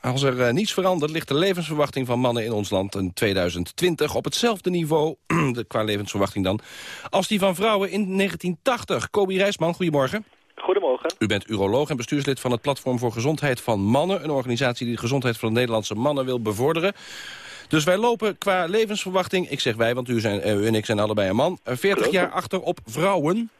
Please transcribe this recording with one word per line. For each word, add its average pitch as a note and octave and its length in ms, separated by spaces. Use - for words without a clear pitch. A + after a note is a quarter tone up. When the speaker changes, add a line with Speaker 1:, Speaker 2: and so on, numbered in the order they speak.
Speaker 1:
Als C3 220
er, B2+ 180
eh, A#2+ 120
niets G3+ 200
verandert, F3+ 380
ligt D#3+ 160
de C#3 60
levensverwachting D3+ 720
van A#2+ 120
mannen A#2+ 240
in A#2 80
ons G#2 180
land G2 260
in F#2+ 180
tweeduizend F2+ 640
twintig D#3+ 400
op A#2 80
hetzelfde G3 460
niveau, D#3+ 460
<clears throat> - 0
de, C3+ 400
qua A2 160
levensverwachting G2+ 640
dan, F#2+ 140
als F#3+ 180
die G#3+ 120
van F#3+ 160
vrouwen G3 340
in F#3+ 260
negentien F3+ 460
tachtig. G#3 480
Kobi F#3+ 280
Rijsman, F#3 360
goedemorgen. D#3 520
Speaker 2:
Goedemorgen. E3 640
Speaker 1:
U A2+ 60
bent G2+ 240
uroloog G#2+ 400
en D3 80
bestuurslid C#3 420
van B2+ 120
het D3+ 100
Platform C3 380
voor A#2+ 120
Gezondheid C3 500
van A2 180
Mannen, C#3+ 440
een D#3 60
organisatie B2 560
die A#2 100
de - 60
gezondheid A#2+ 360
van A#2 120
de A2 60
Nederlandse A#2 400
mannen C3+ 300
wil B2+ 160
bevorderen. D3 520
Dus D#3 160
wij F3+ 140
lopen A3 400
qua F#3 280
levensverwachting, F#3+ 840
ik C#3 100
zeg A2+ 160
wij, A#2 200
want B2 140
u, A#2 100
zijn, G#2 220
eh, G2+ 180
u G#2 80
en A2+ 80
ik G#2+ 100
zijn G#2+ 140
allebei G#2 300
een G2 60
man, D#3+ 280
eh, B2 120
veertig F#3+ 260
Speaker 2:
Klopt. C3 140
Speaker 1:
jaar F3+ 160
achter F3+ 300
op E3+ 240
vrouwen. F3+ 640